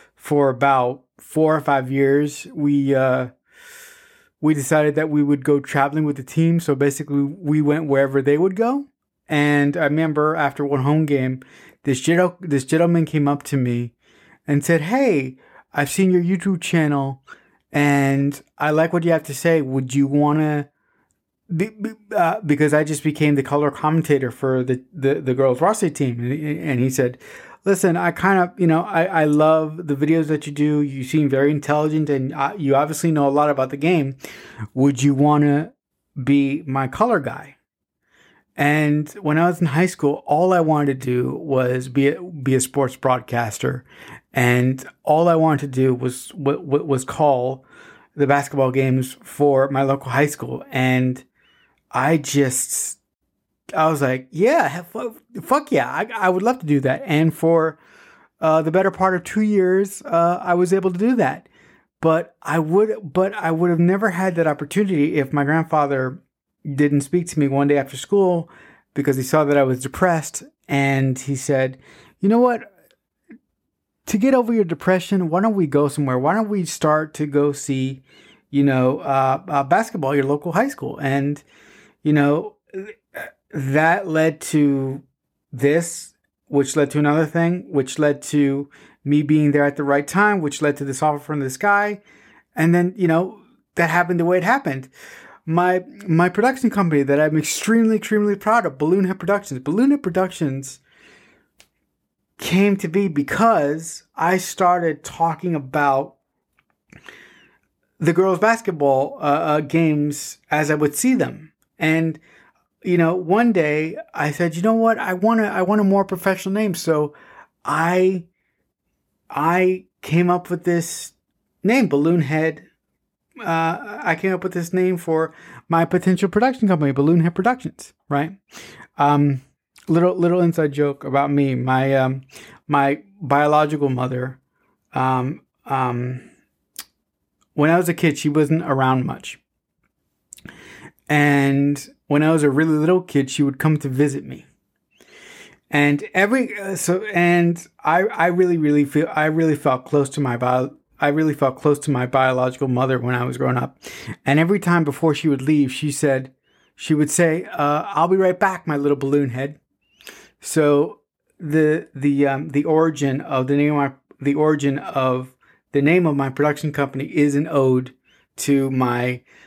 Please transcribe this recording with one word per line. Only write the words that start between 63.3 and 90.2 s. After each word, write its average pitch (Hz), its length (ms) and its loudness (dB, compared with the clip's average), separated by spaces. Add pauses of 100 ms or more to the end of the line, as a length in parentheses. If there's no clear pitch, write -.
I 190 160 -4
would 170 220 0
have 165 80 2
never 190 320 2
had 180 240 -2
that 165 100 0
opportunity 156 680 0
if 139 180 0
my 143 100 0
grandfather 143 760 0 (560)
didn't 143 260 2
speak 175 260 -2
to - 100 -8
me 143 120 2
one 139 180 0
day 143 100 2
after 139 200 -4
school 180 520 0 (440)
because 139 240 0
he 127 60 -4
saw 156 200 2
that 143 140 2
I 143 60 4
was 131 200 0
depressed. 165 600 -2 (240)
And 135 520 0
he 139 160 -6
said, 131 420 -2 (420)
"You 196 100 0
know 226 100 4
what? 240 320 0 (1400)
To 226 100 -2
get 262 160 2
over 240 200 2
your 214 120 2
depression, 180 640 -2
why 170 100 0
don't 214 160 0
we 185 100 0
go 143 220 2
somewhere? 135 320 -2
Why 156 140 0
don't 214 160 -2
we 196 160 -2
start 156 500 -2
to 151 100 -4
go 143 280 0
see, 131 500 -6 (460)
you 139 140 2
know, 131 360 2
uh, 135 480 0
uh, 143 160 -2
basketball 175 480 0
at 147 40 0
your 139 100 2
local 147 280 -2
high 233 160 2
school?" - 320 -10
And, 139 420 -2 (580)
you 151 120 2
know, 147 420 2 (960)
that 160 540 2
led 160 340 0
to 139 600 0 (480)
this, 143 640 -2 (340)
which 139 280 0
led 143 160 0
to 147 80 -2
another 151 260 2
thing, 170 460 -2
which 135 280 -2
led 147 240 0
to 139 460 0 (360)
me 147 160 2
being 151 300 2
there 143 120 2
at 143 120 0
the 151 80 -6
right 143 240 0
time, 202 340 2